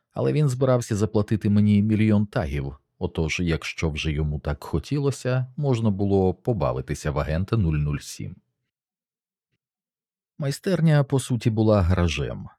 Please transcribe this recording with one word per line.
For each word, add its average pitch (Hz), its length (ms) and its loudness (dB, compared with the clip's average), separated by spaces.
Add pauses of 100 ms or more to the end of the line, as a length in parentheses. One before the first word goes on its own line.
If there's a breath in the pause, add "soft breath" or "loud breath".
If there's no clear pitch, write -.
(120 soft breath)
але 135 220 -2
він 147 160 2
збирався 127 460 0
заплатити 104 540 0
мені 104 320 4
мільйон 107 440 2
тагів, 69 500 -4 (240)
отож, 80 400 -4
якщо 82 500 -2
вже 78 220 -4
йому 76 280 -2
так 73 240 -6
хотілося, 127 840 -4 (100)
можна 123 320 0
було 98 440 2
побавитися 73 800 -4
в 69 80 -2
агента 80 380 -2
нуль 82 180 0
нуль 73 220 -2
сім. - 380 -12 (2000)
Майстерня, 151 680 2
по 135 160 0
суті, 123 300 -2
була 107 320 4
гаражем, 76 760 0